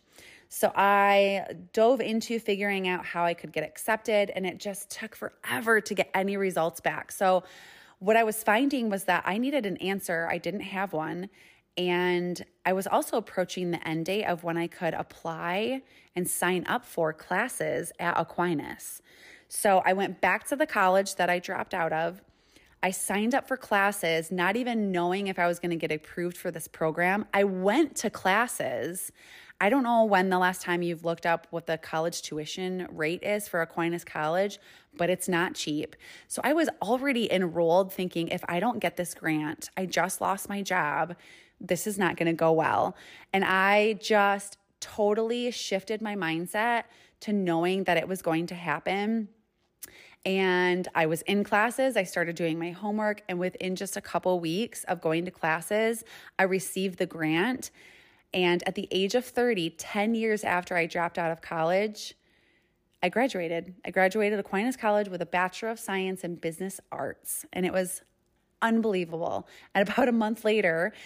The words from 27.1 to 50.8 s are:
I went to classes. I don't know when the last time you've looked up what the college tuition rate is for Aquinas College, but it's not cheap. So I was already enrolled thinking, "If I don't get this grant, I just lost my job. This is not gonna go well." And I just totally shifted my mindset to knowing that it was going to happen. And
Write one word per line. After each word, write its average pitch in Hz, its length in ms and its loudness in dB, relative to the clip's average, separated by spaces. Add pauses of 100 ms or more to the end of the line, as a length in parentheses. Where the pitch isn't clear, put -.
I 202 120 6
went 202 540 2
to 214 120 0
classes. 175 1040 -2 (480)
I 190 80 4
don't 262 160 4
know 233 200 6
when 190 240 6
the 180 100 4
last 185 240 2
time 175 200 0
you've 170 220 -2
looked 165 200 -2
up 165 260 0
what 170 160 -8
the 160 120 -2
college 165 440 -4
tuition 180 680 -6
rate 160 320 -4
is 208 240 -2
for 170 160 -2
Aquinas 170 420 -2
College, 170 540 -2 (360)
but 175 140 0
it's 180 200 0
not 175 260 0
cheap. - 400 -6 (320)
So - 160 -8
I 254 100 2
was 311 160 2 (140)
already 240 500 0
enrolled 175 600 2
thinking, 175 360 -4
"If 180 200 -6
I 170 100 -2
don't 220 220 -2
get 170 160 -2
this 175 180 -4
grant, 156 640 -4
I 190 100 -2
just 175 340 -2
lost 190 280 -2
my 202 140 -4
job. 165 520 -2 (460)
This 175 260 -2
is 202 120 -4
not 170 180 2
gonna 170 160 2
go 160 200 4
well." 156 440 2 (380)
And 196 100 2
I 202 560 4
just 202 560 2 (240)
totally 226 720 0
shifted 208 500 -4
my 208 160 -6
mindset 196 680 0 (360)
to 208 140 -2
knowing 185 500 2
that 175 140 2
it 165 100 -2
was 185 140 -6
going 165 240 0
to 180 80 -8
happen. 196 720 -2 (960)
And 180 720 2